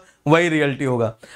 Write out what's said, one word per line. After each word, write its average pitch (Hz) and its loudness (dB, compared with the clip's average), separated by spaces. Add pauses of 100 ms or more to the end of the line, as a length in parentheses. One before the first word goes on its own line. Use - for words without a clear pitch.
(260)
वही 165 4
रियलिटी 147 -2
होगा। 117 -2 (240)